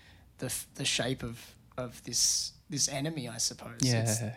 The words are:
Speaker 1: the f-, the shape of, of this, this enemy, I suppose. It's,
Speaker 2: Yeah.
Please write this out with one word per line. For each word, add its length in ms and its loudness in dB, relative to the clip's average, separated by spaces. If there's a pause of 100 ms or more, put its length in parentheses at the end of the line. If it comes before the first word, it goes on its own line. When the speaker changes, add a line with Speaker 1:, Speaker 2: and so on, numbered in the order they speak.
(380)
Speaker 1:
the 80 -6
f-, 200 -6 (100)
the 80 -2
shape 380 2
of, 320 -10 (220)
of 280 -6
this, 480 2 (180)
this 180 2
enemy, 400 -2
I 100 -8
suppose. 440 -4
It's, 380 4
Speaker 2:
Yeah. 160 -4